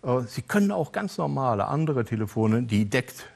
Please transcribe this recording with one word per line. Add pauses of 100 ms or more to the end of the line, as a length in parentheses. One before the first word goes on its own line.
Äh,
Sie
können
auch
ganz
normale
andere
Telefone,
die
deckt (100)